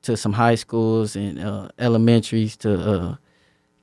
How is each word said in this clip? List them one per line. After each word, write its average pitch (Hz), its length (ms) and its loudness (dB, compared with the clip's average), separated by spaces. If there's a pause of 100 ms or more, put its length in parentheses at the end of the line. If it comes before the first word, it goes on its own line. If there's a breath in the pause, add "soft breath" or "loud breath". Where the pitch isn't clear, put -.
to 113 140 -2
some 104 160 -4
high 117 220 4
schools 113 600 -2
and, 98 240 -6
uh, 101 280 -8 (100)
elementaries 113 800 2
to, 104 220 0
uh, 90 360 -2 (680)